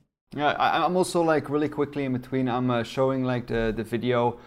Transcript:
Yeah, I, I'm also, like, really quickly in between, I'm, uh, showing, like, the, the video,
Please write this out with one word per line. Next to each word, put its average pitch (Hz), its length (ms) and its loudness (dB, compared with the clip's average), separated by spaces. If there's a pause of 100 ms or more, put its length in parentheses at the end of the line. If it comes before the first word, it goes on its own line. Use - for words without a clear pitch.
(340)
Yeah, 143 200 0
I, 131 320 2
I'm 180 100 0
also, 180 260 2
like, 160 280 2
really 147 180 0
quickly 143 380 -2
in 131 80 -2
between, 127 340 -2
I'm, 123 240 0
uh, 120 120 0
showing, 131 420 0
like, 123 220 -2
the, 113 280 0
the 113 80 -4
video, 120 640 0